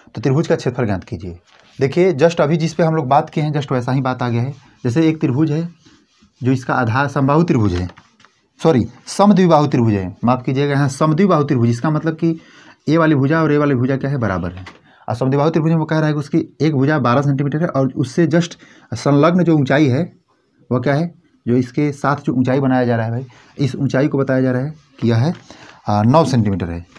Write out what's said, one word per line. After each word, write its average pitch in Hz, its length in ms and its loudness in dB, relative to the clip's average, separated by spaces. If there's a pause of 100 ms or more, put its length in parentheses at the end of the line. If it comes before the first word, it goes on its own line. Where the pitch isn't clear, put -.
(160)
तो 113 60 -8
त्रिभुज 143 260 0
का 165 80 2
क्षेत्रफल 127 300 -4
ज्ञात 98 180 -4
कीजिए। 87 360 -12 (400)
देखिए, 170 340 2
just 165 280 2
अभी 156 160 2
जिस 165 160 -2
पे 175 100 0
हम 160 120 2
लोग 151 120 -2
बात 151 220 2
किए 156 140 -4
हैं, 151 100 -2
just 147 180 -4
वैसा 127 200 -2
ही 131 100 0
बात 127 220 -4
आ 123 60 -2
गया 117 120 -2
है। 135 120 -6 (300)
जैसे 156 260 2
एक 156 120 -2
त्रिभुज 143 300 0
है 165 180 -4 (760)
जो 123 80 2
इसका 135 220 -2
आधार 127 340 0
समबाहु 143 360 2
त्रिभुज 120 300 2
है, 87 380 -8 (520)
सॉरी, 147 220 4 (220)
समद्विबाहु 175 600 4
त्रिभुज 117 260 2
है, 95 320 -4
माफ़ 123 160 2
कीजिएगा, 143 320 -2
यहाँ 139 160 0
समद्विबाहु 156 540 2
त्रिभुज, 123 260 2
इसका 120 200 -2
मतलब 156 260 -2
कि 165 240 -2 (500)
ए 156 80 2
वाली 160 180 4
भुजा 143 280 2
और 147 80 0
ए 147 60 2
वाली 143 180 0
भुजा 127 220 -2
क्या 135 120 -6
है? 143 80 -4
बराबर 92 340 -4
है। 92 140 -16 (440)
और 113 60 -4
समद्विबाहु 139 340 0
त्रिभुज 165 220 0
में 165 60 2
वो 156 80 0
कह 156 120 -2
रहा 156 100 0
है 151 60 0
कि 147 60 -2
उसकी - 420 -4
एक 151 120 0
भुजा 143 260 0
बारह 123 220 2
सेंटीमीटर 143 400 -2
है 135 60 -2
और 135 280 -2
उससे 160 320 0
just 170 280 0 (380)
संलग्न 147 500 2
जो 160 140 2
ऊंचाई 143 300 2
है 139 260 -2 (580)
वह 123 80 0
क्या 143 140 0
है? 170 280 -4 (260)
जो 117 80 2
इसके 139 360 -2
साथ 139 240 -2
जो 139 180 -6
ऊंचाई 127 260 0
बनाया 131 260 2
जा 120 100 0
रहा 113 100 -2
है 113 60 -4
भाई, 127 140 -6 (340)
इस 139 160 -2
ऊंचाई 139 320 -2
को 143 100 -2
बताया 131 240 0
जा 131 100 0
रहा 123 100 -2
है 151 120 -8 (260)
कि 113 100 0
यह 117 60 4
है, 139 180 0 (560)
आ, 104 140 2
नौ 151 220 4
सेंटीमीटर 101 440 -2
है। 85 160 -10 (140)